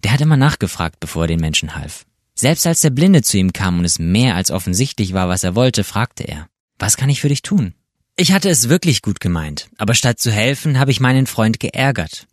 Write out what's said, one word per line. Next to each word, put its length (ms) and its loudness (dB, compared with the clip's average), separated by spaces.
Der 100 0
hat 80 2
immer 160 4
nachgefragt, 640 -2
bevor 240 -4
er 40 0
den 120 0
Menschen 340 -4
half. 320 -14
Selbst 320 0
als 160 0
der 80 4
Blinde 320 4
zu 160 0
ihm 140 2
kam 260 -2
und 60 2
es 140 -2
mehr 380 2
als 140 -2
offensichtlich 640 -2
war, 160 0
was 140 -2
er 120 -2
wollte, 300 2
fragte 400 -6
er: 240 -12
"Was 180 0
kann 120 0
ich 120 0
für 80 0
dich 140 0
tun?" 320 -2
Ich 160 2
hatte 160 2
es 200 2
wirklich 340 2
gut 180 -4
gemeint, 560 -4
aber 180 0
statt 240 0
zu 120 -2
helfen, 480 0
habe 120 2
ich 100 0
meinen 260 4
Freund 340 0
geärgert. 720 -4